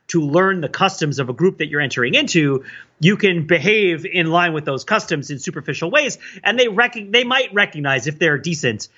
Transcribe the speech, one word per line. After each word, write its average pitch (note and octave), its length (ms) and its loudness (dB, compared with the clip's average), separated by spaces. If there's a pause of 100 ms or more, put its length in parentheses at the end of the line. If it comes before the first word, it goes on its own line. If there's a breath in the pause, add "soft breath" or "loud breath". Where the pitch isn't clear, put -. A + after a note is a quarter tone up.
to E3+ 140 0
learn F3+ 400 2
the C#3 80 -4
customs F3 500 0
of B2+ 100 -4
a B2+ 40 -6
group F#3+ 260 0
that D#3 100 -4
you're D3 120 -2
entering C3+ 320 -2
into, D#3+ 500 2 (360 loud breath)
you F#3 180 4
can F3 300 0
behave F3 580 2
in E3+ 220 0
line E3+ 260 2
with D3+ 120 -4
those C3+ 180 -4
customs D#3 480 -2
in C#3 80 -8
superficial D#3+ 500 -6
ways. C#4 280 0 (260 loud breath)
And A3+ 160 0
they B3+ 80 4
rec-, A#3 300 0 (140)
they A#3+ 120 4
might A#3+ 300 0
recognize, C#3+ 540 0
if D3+ 120 -6
they're D3+ 180 4
decent, C3+ 500 -4 (100)